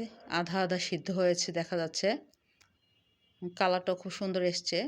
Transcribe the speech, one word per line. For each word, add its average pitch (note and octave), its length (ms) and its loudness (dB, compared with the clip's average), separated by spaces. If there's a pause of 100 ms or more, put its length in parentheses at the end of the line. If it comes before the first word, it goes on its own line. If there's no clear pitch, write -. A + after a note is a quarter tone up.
(300)
আধা E3+ 320 0
আধা F3+ 180 2
সিদ্ধ D#3+ 320 -4
হয়েছে F3+ 400 4
দেখা E3 260 -2
যাচ্ছে। E3 300 0 (1500)
কালারটাও F#3 400 2
খুব F#3 160 -8
সুন্দর F#3 300 0
এসছে। F3 360 0 (100)